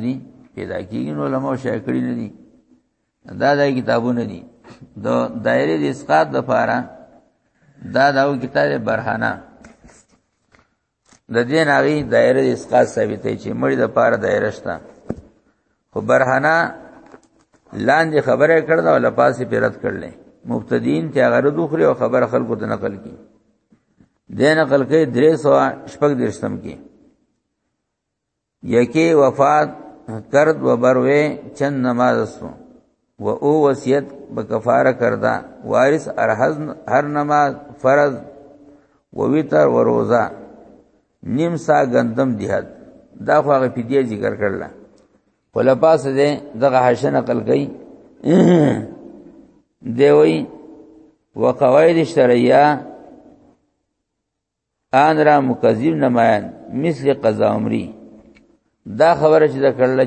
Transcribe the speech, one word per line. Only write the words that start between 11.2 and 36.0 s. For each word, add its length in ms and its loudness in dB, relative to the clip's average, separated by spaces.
د 40 0
دې 180 0
نه 100 2
هغې 200 2
دایرې 320 4
د 80 0
اسقاط 340 0
ثابتوي 500 -4
چې 120 -12
مړي 200 -2
د 60 0
پاره 220 2
دایره 320 -2
شته. 260 -10
خو 100 -8
برهانه 540 0
لاندې 540 0
خبره 280 2
یې 120 2
کړې 180 0
ده 60 2
او 80 4
لپاسې 500 0
پرې 140 -2
رد 200 -2
کړلې. 280 -6
مفتدین 680 -4
چې 60 -4
هغه 220 2
رد 180 0
وخوري 280 -2
او 80 4
خبره 320 0
خلکو 300 -2
ته 100 -8
نقل 280 -6
کړي. 120 -18
دې 120 4
نقل 240 2
کوي 220 2
درې 300 4
سوه 280 4
شپږ 280 0
دېرشتم 340 -4
کې. 120 -12
یکی 500 2
وفات 560 2
کرد 320 4
و 140 2
بروے 460 2
چند 180 -2
نماز 320 0
استو. 320 -6
و 100 -4
او 220 0
وصیت 380 0
به 80 -6
کفاره 500 0
کردا. 420 -2
وارث 420 0